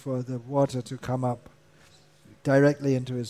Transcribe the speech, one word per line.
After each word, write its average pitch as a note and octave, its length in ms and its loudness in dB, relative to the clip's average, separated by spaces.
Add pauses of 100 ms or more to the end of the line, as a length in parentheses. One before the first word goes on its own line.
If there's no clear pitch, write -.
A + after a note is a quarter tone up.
for C3 140 -4
the B2+ 200 -6 (140)
water C3+ 300 0
to C3 120 -12 (120)
come B2+ 180 -2
up B2 140 -2 (1080)
directly C#3+ 500 4
into B2+ 220 -4
his A#2+ 140 -6